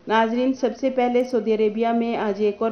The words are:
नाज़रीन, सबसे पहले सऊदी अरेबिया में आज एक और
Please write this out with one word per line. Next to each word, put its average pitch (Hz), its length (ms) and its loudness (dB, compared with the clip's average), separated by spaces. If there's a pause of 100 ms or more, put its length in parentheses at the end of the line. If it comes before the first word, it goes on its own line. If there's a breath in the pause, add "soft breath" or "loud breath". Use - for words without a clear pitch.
नाज़रीन, 226 480 2
सबसे 254 360 -2
पहले 247 340 2
सऊदी 226 280 0
अरेबिया 220 400 0
में 233 240 0
आज 208 260 -2
एक 208 180 0
और 226 100 0